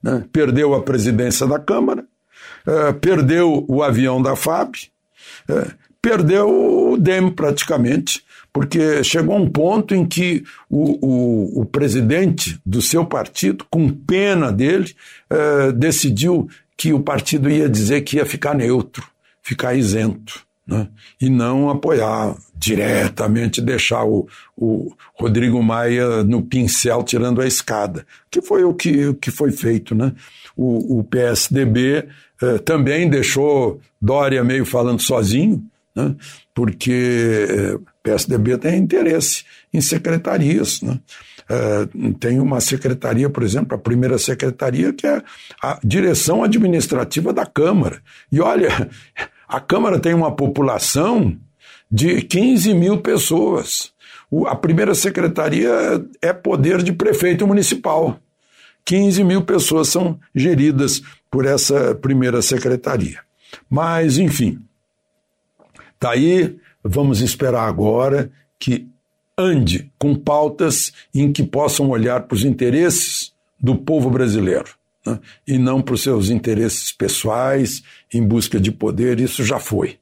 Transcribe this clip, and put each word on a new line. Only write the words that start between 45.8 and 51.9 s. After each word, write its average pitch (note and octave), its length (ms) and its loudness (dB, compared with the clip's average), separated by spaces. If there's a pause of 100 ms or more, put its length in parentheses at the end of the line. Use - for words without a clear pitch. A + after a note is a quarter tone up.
direção F3 600 0
administrativa E3+ 880 0
da - 140 -2
Câmara. E3 560 0 (280)
E C#3 80 0
olha, - 520 0 (580)
a C3 100 -4
Câmara F#3+ 400 0
tem E3 140 0
uma E3 180 2
população C#3+ 1040 0 (560)